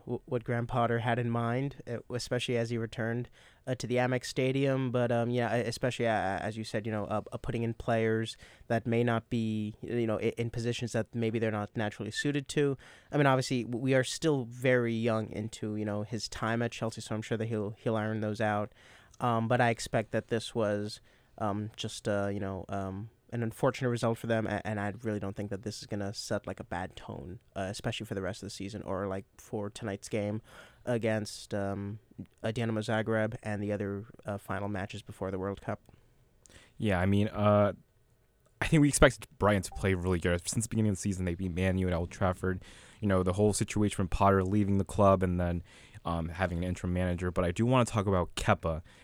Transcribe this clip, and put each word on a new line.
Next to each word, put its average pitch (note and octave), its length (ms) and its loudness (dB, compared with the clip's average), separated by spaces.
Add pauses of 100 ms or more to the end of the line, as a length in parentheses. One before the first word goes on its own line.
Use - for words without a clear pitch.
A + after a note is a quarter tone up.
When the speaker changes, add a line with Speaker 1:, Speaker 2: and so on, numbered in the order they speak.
Speaker 1:
w-, A#2+ 200 -6
what B2 180 -2
Graham A#2+ 220 -2
Potter A#2+ 340 2
had A#2 200 0
in A#2+ 100 0
mind, A#2 460 0 (120)
uh, A#2+ 100 -6 (140)
especially A#2+ 460 -2
as A#2 140 0
he A#2+ 80 -2
returned A#2 500 -4 (400)
uh, C3 60 0
to B2+ 100 -8
the A#2+ 100 0
Amex B2 300 2
Stadium, C3 640 0
but, A#2+ 220 2
um, A#2 180 2
yeah, A#2+ 260 0
e-, A#2+ 60 2
especially, A#2 460 0
uh, G2 320 2
as A2 180 -6
you A2 60 -4
said, G#2+ 240 -4
you A2 40 -2
know, G#2+ 140 -2
uh, G#2 160 -2 (100)
uh, - 60 -6
putting A#2+ 240 -4
in A#2 140 0
players A2+ 600 0 (320)
that A#2 200 0
may A#2 160 4
not A#2 260 0
be, A2 520 -2
you A#2 260 -2
know, G#2+ 100 0
i-, A2+ 200 0
in A#2 120 -2
positions A#2 440 -4
that A2+ 200 0
maybe A2+ 240 0
they're A2 140 0
not G#2 240 -2
naturally G#2+ 340 -4
suited C#3+ 380 -2
to. C#3+ 300 0 (340)
I D3 60 0
mean, C#3+ 100 6
obviously, C3 360 2
w-, A#2 180 -4
we C3 120 2
are C3 100 6
still C#3 460 0
very B2 440 2
young A2+ 360 0
into, G#2+ 460 -6
you G#2+ 100 -2
know, G#2 160 -2
his G#2 260 -6
time A#2 360 -2
at A#2+ 80 -2
Chelsea, A2+ 300 -6
so - 120 -8
I'm G#2+ 80 -4
sure A2+ 160 -4
that G#2+ 80 -2
he'll, G#2+ 320 -4
he'll A2+ 180 -2
iron A2 260 -2
those G#2+ 200 -2
out. G#2 320 0 (480)
Um, A#2 260 2
but B2 140 4
I A#2+ 80 4
expect A2+ 420 -2
that - 180 -2
this - 260 -2
was, G#2 440 -2 (380)
um, G#2+ 380 -2
just, - 320 -8
uh, G2+ 260 0
you G2+ 60 -4
know, F#2+ 300 -6
um, G2 400 -6 (220)
an A#2 120 -2
unfortunate B2 460 0
result A#2 280 0
for - 80 -10
them, A2+ 220 2
a-, G2+ 180 -2
and G#2+ 140 -4
I G2+ 140 -4 (100)
really G#2+ 160 -2
don't G2 160 -6
think G2+ 160 -6
that G2 100 -6
this G#2 200 -8
is - 40 -14
gonna G2+ 300 -6
set, - 320 -4
like, F#2 120 -8
a - 40 -10
bad F2+ 320 -6
tone, F2+ 420 -12 (180)
uh, F#2+ 140 -4
especially A2+ 380 -6
for G#2+ 80 -6
the G2 80 -4
rest F#2 180 -4
of F#2+ 60 -8
the - 80 -12
season G2+ 260 -8
or, F#2+ 240 -2
like, G2 200 -4 (120)
for G#2 320 -6
tonight's G2+ 400 -8
game G#2 320 -2 (440)
against, A2 680 -2
um, G2+ 460 -4 (440)
uh, A2+ 40 -2
Dinamo A2+ 320 -2
Zagreb A2 640 0
and G#2 180 -4
the G#2 100 0
other, G2+ 340 -2 (200)
uh, G2+ 140 -4
final G2 280 -6
matches G2+ 360 -6
before F#2+ 260 -8
the F#2+ 80 -4
World G2 240 -4
Cup. G#2+ 180 -6 (960)
Speaker 2:
Yeah, G2 220 2
I F2+ 60 2
mean, G2+ 220 4
uh, G#2 460 6 (880)
I - 40 0
think D#3+ 160 6
we D3 60 8
expected - 400 6 (100)
Brighton G2+ 260 4
to - 80 -10
play G2 220 2
really F2+ 260 2
good. F2 300 0
Since A2 160 0
the - 40 -6
beginning A2 200 2
of G2 60 0
the - 60 -6
season, F#2 240 -2
they F2 100 -2
beat F#2 180 -4
Man F#2 240 2
U F#2 100 2
at F2+ 60 2
Old F2 160 0
Trafford. F#2 540 0 (360)
You G#2 80 0
know, F#2+ 140 6
the F#2 120 2
whole G#2 200 4
situation G#2 500 0
with F2+ 60 -2
Potter G2 340 6
leaving G2 360 2
the F#2+ 60 0
club G2 360 6
and F2+ 180 2
then, F2 220 0 (420)
um, E2+ 260 -2
having F2 300 -2
an F2 40 -2
interim F2+ 300 -2
manager. F2+ 360 0
But F2+ 160 0
I F2 60 2
do A2 140 2
wanna B2 200 4
talk G#2 220 0
about F#2 280 2
Kepa. E2+ 460 0 (220)